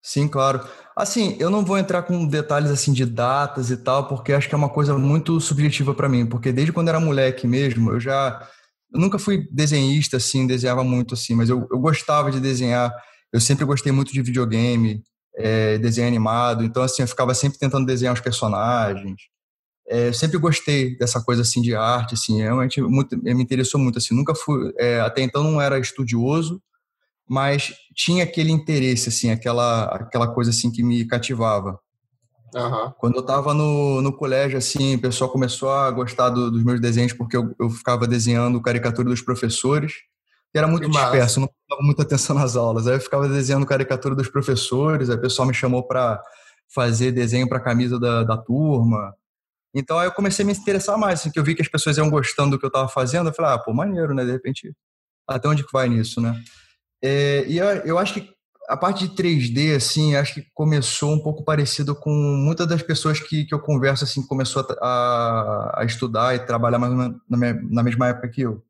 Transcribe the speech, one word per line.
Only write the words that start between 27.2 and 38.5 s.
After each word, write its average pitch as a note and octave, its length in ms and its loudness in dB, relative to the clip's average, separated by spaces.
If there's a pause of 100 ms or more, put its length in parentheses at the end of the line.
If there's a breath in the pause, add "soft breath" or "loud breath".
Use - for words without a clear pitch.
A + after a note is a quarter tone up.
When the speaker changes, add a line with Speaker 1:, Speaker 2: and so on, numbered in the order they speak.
Speaker 1:
mas C#3 440 0 (200)
tinha F3 300 2
aquele D#3+ 260 0
interesse, C3 600 0
assim, A#2 200 0
aquela, A#2 540 0
aquela A#2 480 -2
coisa, A#2+ 180 0
assim, A#2 220 0
que A#2 100 -2
me A#2+ 240 0
cativava. A2+ 720 -2 (760)
Speaker 2:
Aham. B2 440 -4
Speaker 1:
Quando A#2+ 180 0
eu B2+ 60 -2
tava C#3 300 0
no, D3 480 2
no C3+ 160 0
colégio, C3+ 400 0
assim, C3+ 380 0
o B2 40 0
pessoal B2+ 300 0
começou C3 420 -2
a C3+ 200 2
gostar B2 400 0
do, A#2+ 200 0
dos A#2 140 2
meus A#2+ 160 2
desenhos, A#2+ 320 2
porque A#2 240 -4
eu, A2+ 240 0
eu A#2+ 80 0
ficava A#2 380 0
desenhando A#2+ 560 2